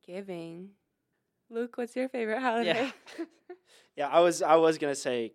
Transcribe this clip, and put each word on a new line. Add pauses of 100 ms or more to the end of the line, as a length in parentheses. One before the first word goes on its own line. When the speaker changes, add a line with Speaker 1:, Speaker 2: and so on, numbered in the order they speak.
Speaker 1:
giving. (800)
Luke,
what's
your
favorite
holiday? (260)
Speaker 2:
Yeah.
<laughs> (600)
Speaker 3:
Yeah,
I
was,
I
was
gonna
say